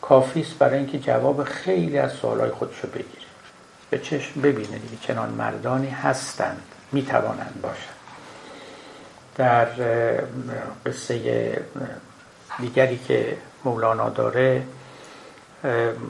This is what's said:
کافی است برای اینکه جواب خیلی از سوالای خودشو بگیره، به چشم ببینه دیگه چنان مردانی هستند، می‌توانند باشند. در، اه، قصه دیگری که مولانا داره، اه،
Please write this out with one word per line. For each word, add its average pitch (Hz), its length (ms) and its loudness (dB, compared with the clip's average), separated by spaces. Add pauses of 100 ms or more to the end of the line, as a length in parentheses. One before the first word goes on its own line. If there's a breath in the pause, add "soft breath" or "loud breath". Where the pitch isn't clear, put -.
کافی 131 400 6
است - 160 -6
برای 131 200 6
اینکه 139 220 -2
جواب 131 440 2
خیلی 170 540 0
از 135 140 2
سوالای 113 380 0
خودشو - 380 -6
بگیره، - 380 -10 (640)
به 139 100 0
چشم 139 420 -4
ببینه 110 360 2
دیگه 110 240 -12
چنان 113 280 -2
مردانی 113 600 -2
هستند، 131 720 -2 (300)
می‌توانند - 680 0
باشند. - 400 -8 (1300 loud breath)
در، 120 320 6
اه، 117 540 2 (640)
قصه 117 720 0 (1000)
دیگری 123 480 2
که 117 300 2 (260)
مولانا 113 460 2
داره، 123 540 2 (1000 loud breath)
اه، 139 80 0 (380)